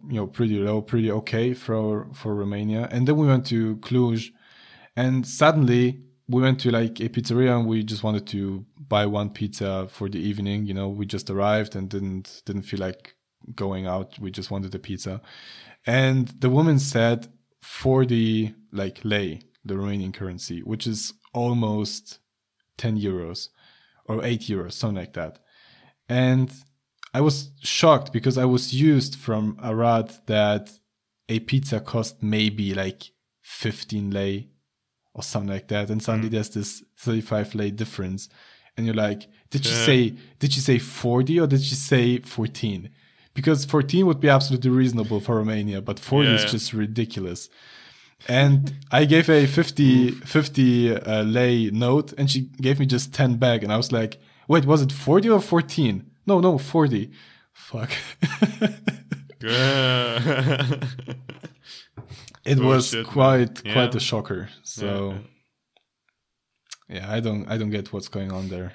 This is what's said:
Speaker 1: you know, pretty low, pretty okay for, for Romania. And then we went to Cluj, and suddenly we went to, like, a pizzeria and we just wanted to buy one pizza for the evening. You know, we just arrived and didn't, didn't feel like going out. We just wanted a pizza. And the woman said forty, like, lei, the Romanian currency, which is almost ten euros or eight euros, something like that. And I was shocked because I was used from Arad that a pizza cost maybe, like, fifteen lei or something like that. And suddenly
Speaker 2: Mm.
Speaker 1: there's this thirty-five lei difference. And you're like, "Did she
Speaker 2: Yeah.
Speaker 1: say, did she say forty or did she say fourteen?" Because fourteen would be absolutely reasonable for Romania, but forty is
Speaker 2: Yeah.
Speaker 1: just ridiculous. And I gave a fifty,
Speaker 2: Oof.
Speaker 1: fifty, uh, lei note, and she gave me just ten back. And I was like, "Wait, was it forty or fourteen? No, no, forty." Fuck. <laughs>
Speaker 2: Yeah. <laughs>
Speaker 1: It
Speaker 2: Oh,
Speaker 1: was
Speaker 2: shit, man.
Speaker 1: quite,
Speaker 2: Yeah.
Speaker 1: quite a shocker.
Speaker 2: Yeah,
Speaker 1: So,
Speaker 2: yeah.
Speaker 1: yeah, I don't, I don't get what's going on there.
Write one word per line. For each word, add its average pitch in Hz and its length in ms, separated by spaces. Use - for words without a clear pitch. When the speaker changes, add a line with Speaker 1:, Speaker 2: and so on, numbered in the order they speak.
Speaker 1:
you 127 80
know, 101 120
pretty 107 300
low, 104 240
pretty 113 300
okay 113 420
for, 110 600
for 107 200
Romania. 104 580
And 123 160
then 151 100
we 151 100
went 131 200
to 113 300
Cluj, 117 540
and 127 220
suddenly 139 420
we 123 80
went 131 220
to, 123 80
like, 117 240
a 110 40
pizzeria 123 480
and 117 100
we 110 160
just 107 200
wanted 104 220
to 98 60
buy 104 100
one 104 100
pizza 98 560
for 101 140
the 98 100
evening. 104 400
You 95 80
know, 98 120
we 101 60
just 98 240
arrived 104 460
and 95 140
didn't, 98 580
didn't 101 220
feel 98 180
like - 280
going 95 320
out. 95 220
We 101 120
just 92 200
wanted 98 240
a 92 40
pizza. 95 420
And 131 420
the 127 140
woman 156 220
said 117 400
forty, 113 920
like, 98 320
lei, 101 380
the 101 80
Romanian 98 380
currency, 90 460
which 107 220
is - 200
almost 113 840
ten 113 220
euros 92 500
or 110 240
eight 117 120
euros, 90 200
something 107 300
like - 100
that. 80 260
And 127 440
I 131 80
was 147 300
shocked 151 500
because 127 260
I 127 80
was 127 280
used 143 420
from 107 480
Arad 117 440
that 104 380
a 113 120
pizza 120 400
cost - 420
maybe, 107 520
like, 95 280
fifteen 104 720
lei 98 380
or - 80
something 101 320
like 95 140
that. 104 200
And 110 140
suddenly 110 260
Speaker 2:
Mm. 110 40
Speaker 1:
there's 104 160
this - 340
thirty-five 110 520
lei 104 160
difference. 101 580
And 117 100
you're 110 240
like, 101 120
"Did 139 160
she 113 80
Speaker 2:
Yeah. 117 160
Speaker 1:
say, 131 100
did 143 120
she 135 160
say 123 100
forty 131 600
or 160 80
did 135 220
she 131 60
say 123 440
fourteen?" 107 460
Because 139 320
fourteen 160 400
would 156 140
be 143 100
absolutely 135 420
reasonable 117 480
for 117 180
Romania, 104 440
but 101 180
forty 139 300
is 107 140
Speaker 2:
Yeah. 104 120
Speaker 1:
just - 180
ridiculous. 107 760
And 139 460
I 143 140
gave 160 240
a 151 180
fifty, 135 600
Speaker 2:
Oof. - 140
Speaker 1:
fifty, 123 560
uh, 107 300
lei 120 480
note, 123 460
and 139 120
she 135 120
gave 135 180
me 139 60
just 127 280
ten 127 240
back. 117 260
And 101 100
I 107 40
was 113 140
like, 113 280
"Wait, 151 180
was 147 160
it 135 100
forty 190 380
or 208 120
fourteen? 151 720
No, 196 140
no, 175 180
forty." 131 540
Fuck. - 380
<laughs> - 480
Speaker 2:
Yeah. 127 1300
<laughs> - 40
Speaker 1:
It 131 140
Speaker 2:
Oh, 127 80
Speaker 1:
was 131 220
Speaker 2:
shit, 113 160
man. - 80
Speaker 1:
quite, 131 520
Speaker 2:
Yeah. 107 80
Speaker 1:
quite 123 220
a 107 40
shocker. 98 500
Speaker 2:
Yeah, - 140
Speaker 1:
So, 98 520
Speaker 2:
yeah. - 60
Speaker 1:
yeah, 98 200
I 117 40
don't, 107 280
I 110 100
don't 107 120
get 104 240
what's 98 140
going 95 240
on 95 180
there. 90 260